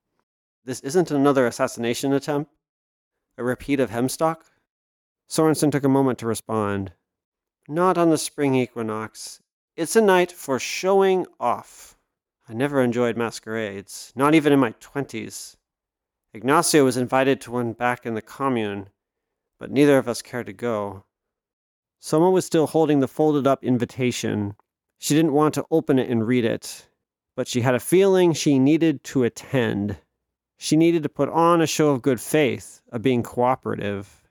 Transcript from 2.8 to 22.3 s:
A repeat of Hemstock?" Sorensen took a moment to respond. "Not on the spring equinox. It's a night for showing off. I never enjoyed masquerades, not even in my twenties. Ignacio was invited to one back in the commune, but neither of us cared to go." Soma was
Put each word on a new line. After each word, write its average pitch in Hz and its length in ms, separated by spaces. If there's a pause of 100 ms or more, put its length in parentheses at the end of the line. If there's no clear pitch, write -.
A 120 80
repeat 131 340
of 113 120
Hemstock?" 131 500 (880)
Sorensen 156 420
took 139 140
a 139 40
moment 135 300
to 113 80
respond. 101 640 (800)
"Not 175 280
on 170 120
the 156 80
spring 139 380
equinox. 110 880 (360)
It's 160 180
a 226 60
night 185 320
for 131 260
showing 190 640 (140)
off. - 560 (540)
I 113 40
never 139 280
enjoyed 120 340
masquerades, 110 1000
not 143 220
even 147 160
in 139 80
my 117 120 (100)
twenties. - 720 (800)
Ignacio 143 500
was 127 140
invited 131 420
to 117 120
one 120 200
back 120 340
in 113 100
the 107 60
commune, 107 680 (680)
but 120 140
neither 143 260
of 120 120
us 113 120
cared 117 260
to 104 60
go." 104 520 (920)
Soma 165 300
was 185 160